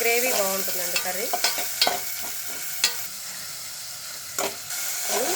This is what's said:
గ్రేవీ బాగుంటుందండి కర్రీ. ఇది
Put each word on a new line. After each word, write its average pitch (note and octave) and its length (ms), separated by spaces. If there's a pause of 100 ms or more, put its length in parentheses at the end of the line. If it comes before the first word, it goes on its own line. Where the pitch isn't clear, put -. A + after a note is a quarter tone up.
గ్రేవీ A#3+ 360
బాగుంటుందండి F#3+ 640
కర్రీ. F#3 220 (4000)
ఇది D4 200